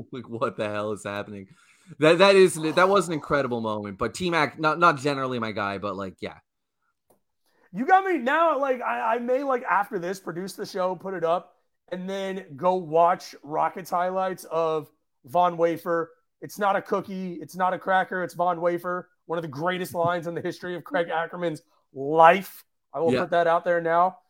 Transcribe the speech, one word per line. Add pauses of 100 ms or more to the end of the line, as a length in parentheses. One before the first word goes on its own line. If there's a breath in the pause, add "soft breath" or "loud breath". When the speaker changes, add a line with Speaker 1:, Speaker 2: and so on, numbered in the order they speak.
Speaker 1:
<laughs>
Like,
what
the
hell
is
happening? (500 soft breath)
That,
that
is,
that
was
an
incredible
moment.
But
T-Mac,
not,
not
generally
my
guy,
but,
like,
yeah. (1400)
Speaker 2:
You
got
me
now.
Like,
I,
I
may,
like,
after
this,
produce
the
show,
put
it
up, (340)
and
then (100)
go
watch
Rockets
highlights
of (360)
Von
Wafer. (280)
"It's
not
a
cookie.
It's
not
a
cracker.
It's
Von
Wafer." (160)
One
of
the
greatest
lines
in
the
history
of
Craig
Ackerman's (320)
life. (300)
I
will
Speaker 1:
Yeah.
Speaker 2:
put
that
out
there
now. (120)